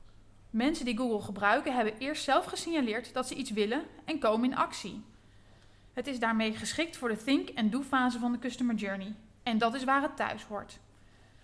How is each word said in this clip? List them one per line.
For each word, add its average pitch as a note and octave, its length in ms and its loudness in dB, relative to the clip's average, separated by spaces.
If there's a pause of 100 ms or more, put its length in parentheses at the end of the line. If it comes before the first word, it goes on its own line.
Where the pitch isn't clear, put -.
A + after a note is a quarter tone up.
(500)
Mensen C#4 360 0
die A#3 120 -2
Google A#3 240 0
gebruiken G#3+ 540 2
hebben A3 220 0
eerst D4 260 -4
zelf D4 220 4
gesignaleerd B3 680 -2
dat B3+ 140 -2
ze - 80 -6
iets B3+ 160 -4
willen G#3+ 320 0 (220)
en D#4 140 -4
komen A3+ 320 4
in - 60 -4
actie. C#4+ 460 -4 (920)
Het B3 140 -6
is B3+ 120 -2
daarmee A3 360 2
geschikt D4+ 420 -4
voor A#3+ 120 -2
de G#3+ 140 -2
think- D4+ 260 2
en A3 200 2
do-fase B3 500 2
van A#3+ 120 0
de A#3+ 80 -2
customer B3 360 0
journey. G3 400 -4 (280)
En A3+ 140 2
dat A3+ 160 4
is C4 100 -4
waar C4+ 180 4
het C#4+ 140 -2
thuis - 280 -4
hoort. - 360 -10 (640)